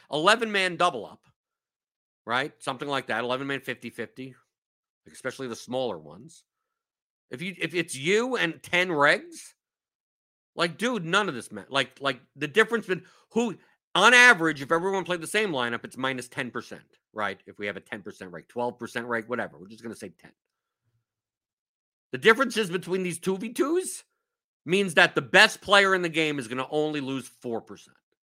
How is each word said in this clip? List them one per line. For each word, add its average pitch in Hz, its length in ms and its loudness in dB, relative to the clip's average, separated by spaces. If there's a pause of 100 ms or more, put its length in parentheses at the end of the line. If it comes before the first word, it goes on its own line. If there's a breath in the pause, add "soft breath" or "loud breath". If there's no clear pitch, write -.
(120 soft breath)
eleven 214 400 2
man 185 260 0
double 147 280 0
up, 80 160 -20 (1040)
right? 131 340 -2
Something 135 280 -6
like 135 200 -2
that, 117 160 -2
eleven 131 220 -2
man 139 140 -4
fifty 123 300 -10
fifty, 127 460 -12 (720)
like, - 80 -20
especially 131 340 -10
the 113 80 -8
smaller 120 440 -6
ones. 82 440 -20 (880)
If 127 100 -12
you, 180 180 -8
if 165 160 -4
it's 165 200 -4
you 214 420 0
and 170 260 -2
ten 180 260 0
regs, 180 640 2 (1040)
like, 160 220 -2
dude, 226 280 -2
none 190 240 2
of 147 60 -4
this 110 160 -12
ma-, 101 180 -12
like, 131 320 0
like, 135 180 -2 (160)
the 143 120 -6
difference 214 400 2
between 170 180 -4 (260 soft breath)
who, 226 240 -2 (400 soft breath)
on 208 180 8
average, 170 480 8
if 139 100 -6
everyone 185 320 0
played 170 180 -4
the 156 60 -12
same 208 240 -2
lineup, 120 340 -2
it's - 120 -18
minus 131 300 -4
ten 127 240 -8
percent, - 460 -14 (160)
right? 101 320 -6
If 98 140 -18
we 104 80 -6
have 98 100 -6
a 98 40 -14
ten 107 200 -14
percent 92 300 -16
reg, 82 160 -16
twelve 120 320 -6
percent 117 260 -8
reg, 117 220 -4
whatever, 107 300 -6
we're 90 100 -20
just 107 160 -20
gonna 113 120 -10
say 95 240 -14
ten. - 120 -20 (1800)
The 127 60 -6
differences 220 520 4
between 175 340 -4
these 170 160 -6
two 190 180 -2
v 220 160 -10
twos 349 500 -2 (640)
means 185 300 0
that 180 200 6
the 151 60 0
best 190 400 6
player 196 340 4
in 180 60 0
the 175 80 -2
game 151 300 -2
is 117 80 -8
gonna 127 240 -6
only 151 300 -2
lose 131 260 -6
four 113 340 -8
percent. - 400 -20
<laughs> - 40 -20 (340)